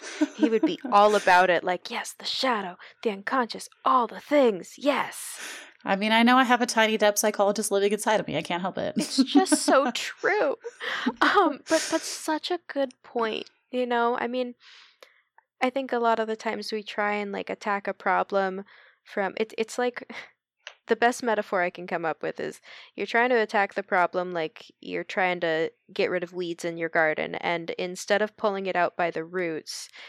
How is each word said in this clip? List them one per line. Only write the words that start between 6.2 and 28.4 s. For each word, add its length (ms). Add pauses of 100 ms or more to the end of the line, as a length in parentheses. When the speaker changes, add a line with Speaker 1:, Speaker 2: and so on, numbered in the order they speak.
Speaker 2:
know 140
I 60
have 180
a 60
tiny 300
depth 220
psychologist 520
living 220
inside 260
of 80
me. 100
I 60
can't 180
help 160
it. 200
Speaker 1:
It's 260
just 400
so 280
Speaker 2:
<laughs> 40
Speaker 1:
true. 600 (680)
Um, 460
but 220
that's 180
such 440
a 80 (120)
good 220 (100)
point. 460 (220)
You 160
know, 320
I 80
mean, 260 (1080)
I 80
think 220
a 80
lot 200
of 80
the 80
times 360
we 120
try 300
and, 180
like, 180
attack 380
a 60
problem 680 (400)
from, 340
it, 200
it's 200
like, 340 (360)
<laughs> 400
the 80
best 280
metaphor 380
I 80
can 180
come 180
up 160
with 180
is 220 (340)
you're 120
trying 220
to 120
attack 320
the 100
problem 480
like 320 (160)
you're 240
trying 380
to 280 (240)
get 160
rid 140
of 100
weeds 300
in 140
your 120
garden, 460
and 360
instead 500
of 160
pulling 300